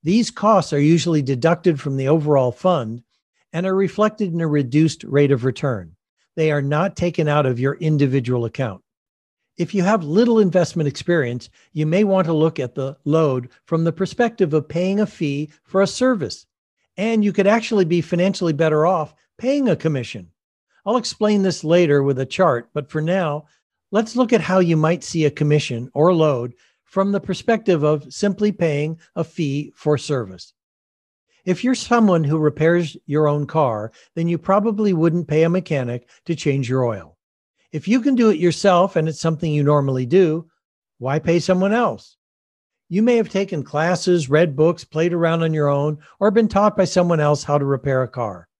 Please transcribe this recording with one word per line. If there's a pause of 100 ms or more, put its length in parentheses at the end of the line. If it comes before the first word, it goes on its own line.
These
costs
are
usually
deducted
from
the
overall
fund (480)
and
are
reflected
in
a
reduced
rate
of
return. (400)
They
are
not
taken
out
of
your
individual
account. (760)
If
you
have
little
investment
experience, (240)
you
may
want
to
look
at
the (120)
load (160)
from
the
perspective
of
paying
a
fee (140)
for
a
service, (540)
and
you
could
actually
be
financially
better
off (240)
paying
a
commission. (560)
I'll
explain
this
later
with
a
chart,
but
for
now, (460)
let's
look
at
how
you
might
see
a
commission
or
load (320)
from
the
perspective
of
simply
paying (160)
a
fee
for
service. (960)
If
you're
someone
who
repairs (120)
your
own
car, (240)
then
you
probably
wouldn't
pay
a
mechanic (160)
to
change
your
oil. (580)
If
you
can
do
it
yourself
and
it's
something
you
normally
do, (500)
why
pay
someone
else? (720)
You
may
have
taken
classes,
read
books,
played
around
on
your
own, (200)
or
been
taught
by
someone
else
how
to
repair
a
car. (120)